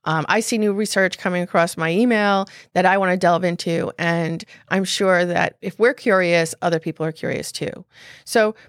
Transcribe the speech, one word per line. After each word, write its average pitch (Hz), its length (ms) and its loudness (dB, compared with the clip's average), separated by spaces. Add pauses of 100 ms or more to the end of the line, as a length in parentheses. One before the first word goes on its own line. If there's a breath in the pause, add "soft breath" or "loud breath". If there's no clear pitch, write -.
Um, 156 240 0
I 208 100 2
see 220 200 -2
new 208 120 0
research 196 460 -2
coming 180 240 -2
across 170 340 0
my 165 140 -2
email 202 580 2 (280 loud breath)
that 180 100 4
I 190 140 4
wanna 185 180 0
delve 175 260 2
into, 175 540 -2
and 170 480 -2 (240 loud breath)
I'm 190 140 0
sure 180 420 2
that 175 380 -2
if 196 160 -8
we're 240 160 4
curious, 175 680 2
other 170 160 0
people 160 300 -6
are 160 40 -4
curious - 400 -6
too. - 340 -10 (380 loud breath)
So 214 300 0 (160 loud breath)